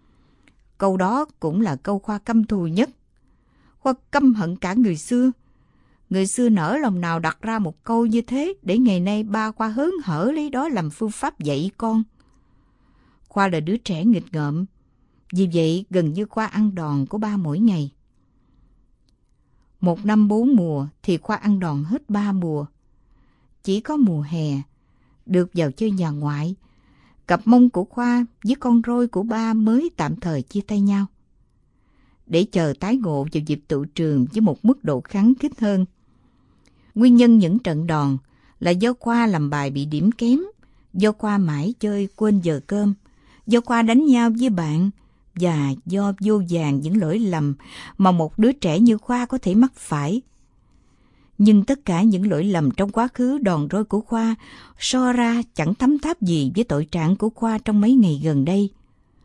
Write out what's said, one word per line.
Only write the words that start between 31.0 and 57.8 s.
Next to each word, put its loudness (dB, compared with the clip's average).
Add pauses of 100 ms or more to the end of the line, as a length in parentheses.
Để 2
chờ 0
tái -2
ngộ -2
vào -2
dịp -4
tụ -4
trường 0
với 0
một 2
mức 2
độ -4
khắng 2
khích -6
hơn. 0 (1120)
Nguyên 6
nhân 8
những 4
trận -4
đòn 0 (420)
là 0
do 0
Khoa 0
làm 0
bài -4
bị -4
điểm 0
kém, 2 (540)
do 2
Khoa -2
mãi -2
chơi -4
quên 0
giờ -2
cơm, 0 (540)
do 2
Khoa -2
đánh 4
nhau 4 (100)
với 0
bạn, 0 (500)
và 0 (120)
do -2
vô 0
vàn 0
những 0
lỗi 0
lầm -2 (420)
mà 4
một 0
đứa 4
trẻ -2
như 6
Khoa -4
có -6
thể -2
mắc 4
phải. -4 (1160)
Nhưng 6
tất -4
cả 0
những 2
lỗi 0
lầm 0
trong -2
quá 0
khứ -2
đòn 0
roi -2
của -4
Khoa -2 (440)
so 0
ra 0 (140)
chẳng -2
thấm 2
tháp -4
gì 0
với 2
tội -2
trạng 0
của -2
Khoa -4
trong 0